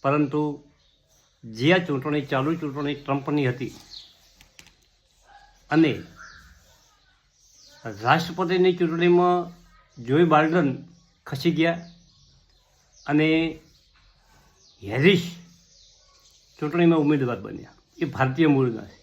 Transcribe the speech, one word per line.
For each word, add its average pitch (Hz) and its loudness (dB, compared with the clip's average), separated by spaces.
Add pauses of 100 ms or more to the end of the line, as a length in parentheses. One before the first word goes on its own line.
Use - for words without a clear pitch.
પરંતુ 147 0 (1000)
જે 120 0
આ 180 2
ચૂંટણી, 147 -4
ચાલુ 139 -2
ચૂંટણી 147 -6
ટ્રમ્પની 139 -4
હતી 123 -6 (2000)
અને 156 4 (2000)
રાષ્ટ્રપતિની 175 0
ચૂંટણીમાં 175 2 (580)
જોઈ 131 2
બાઇડન 156 4 (580)
ખસી - -2
ગયા 165 -2 (1300)
અને 151 0 (1600)
હેરિસ 147 2 (1400)
ચૂંટણીમાં 165 4
ઉમેદવાર 135 0
બન્યા. - -16 (220)
એ 170 -4
ભારતીય 131 0
મૂળના 127 2
છે. - -20